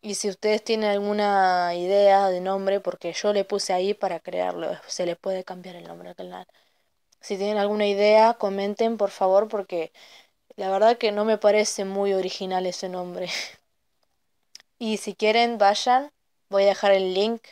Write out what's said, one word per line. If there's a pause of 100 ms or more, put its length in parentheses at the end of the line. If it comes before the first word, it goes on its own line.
Y
si
ustedes
tienen
alguna
idea
de
nombre,
porque
yo
le
puse
ahí
para
crearlo, (160)
se
le
puede
cambiar
el
nombre
al
canal. (760)
Si
tienen
alguna
idea,
comenten,
por
favor,
porque (640)
la
verdad
que
no
me
parece
muy
original
ese
nombre.
<laughs> (1200)
Y
si
quieren,
vayan, (380)
voy
a
dejar
el
link.